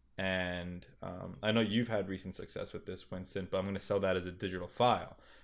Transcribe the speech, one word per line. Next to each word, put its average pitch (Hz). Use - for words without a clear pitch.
And, 90
um, 92
I 107
know 113
you've 113
had 101
recent 95
success -
with -
this, -
Winston, 92
but 98
I'm 95
gonna 98
sell 101
that 95
as 90
a 90
digital 90
file. 113